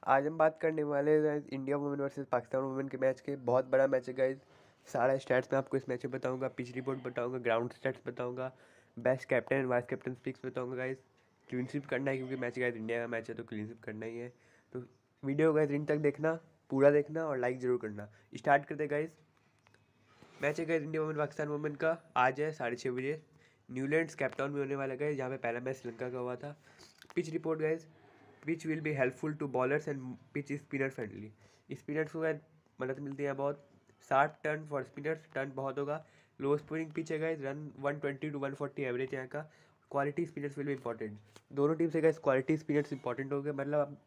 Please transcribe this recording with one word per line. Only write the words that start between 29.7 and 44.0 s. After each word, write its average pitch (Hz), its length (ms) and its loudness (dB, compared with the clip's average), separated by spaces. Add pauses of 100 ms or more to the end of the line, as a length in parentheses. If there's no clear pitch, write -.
and 139 180 -4 (300)
pitch 143 160 -4
is 147 100 -4
spinner 135 300 -2
friendly। 104 380 -10 (420)
स्पिनर्स 151 420 -4
को 165 80 -6
गाइस 160 180 0 (400)
मदद 131 220 -4
मिलती 139 220 -6
है 139 120 0
बहुत, 143 300 -2 (460)
शार्प 143 340 6
टर्न 151 240 -2
for 143 160 -2
spinners, 156 500 -6
टर्न 135 220 -2
बहुत 135 220 -4
होगा। 147 260 -4 (360)
लो 139 180 4
स्कोरिंग 156 340 -4
पिच 160 200 -4
है 156 60 0
गाइस, 160 220 0
run 139 200 -4 (220)
one 147 180 0
twenty 143 320 -2
to 139 120 -4
one 139 120 -4
forty 139 280 -4
एवरेज 127 300 -2
यहाँ 131 120 -4
का। 147 140 -6 (500)
क्वालिटी 143 360 0
स्पिनर्स 143 300 -6
will 143 120 -4
be 139 80 0
important। 110 640 -8 (100)
दोनों 143 220 4
टीम 160 160 2
से 160 100 2
गाइस 156 200 4
क्वालिटी 139 360 2
स्पिनर्स 147 360 0
इंपॉर्टेंट 135 400 -4
होंगे, 143 200 -2
मतलब 143 280 0
अब 143 160 -2 (100)